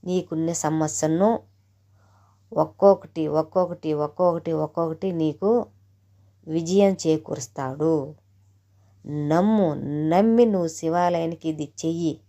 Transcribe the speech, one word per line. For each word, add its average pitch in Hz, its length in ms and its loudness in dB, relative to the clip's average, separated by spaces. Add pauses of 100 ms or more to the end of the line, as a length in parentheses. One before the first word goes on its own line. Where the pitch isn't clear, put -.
నీకున్న 170 480 -4
సమస్యను 160 840 0 (1120)
ఒక్కొక్కటి, 175 720 2
ఒక్కొక్కటి, 160 680 -2
ఒక్కొక్కటి, 165 580 -2
ఒక్కొక్కటి 160 600 -4
నీకు 180 540 0 (800)
విజయం 185 500 2 (100)
చేకూరుస్తాడు. 147 1040 -2 (920)
నమ్ము, 160 680 2 (360)
నమ్మి 226 360 4
నువ్వు 190 220 0
శివాలయానికి 165 800 -2
ఇది 151 200 -6 (160)
చెయ్యి. 165 440 -2